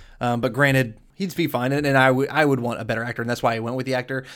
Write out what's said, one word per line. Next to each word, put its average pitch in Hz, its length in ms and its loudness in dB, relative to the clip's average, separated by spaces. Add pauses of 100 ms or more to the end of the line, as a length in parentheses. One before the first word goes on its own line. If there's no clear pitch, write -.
(200)
Um, 120 200 0
but 123 120 -2
granted, 131 460 2 (180)
he'd 190 180 -6
be 170 140 0
fine, 123 240 -2
and, 147 140 0
and 135 120 4
I 131 120 6
would, 131 180 2
I 151 160 2
would 139 160 4
want 120 200 -4
a 110 40 -8
better 113 180 -2
actor, 120 180 -6
and 117 80 -4
that's 120 140 -2
why 117 140 2
I - 20 -4
went 117 180 -4
with 131 80 -4
the 127 100 -2
actor. 127 300 -4 (120)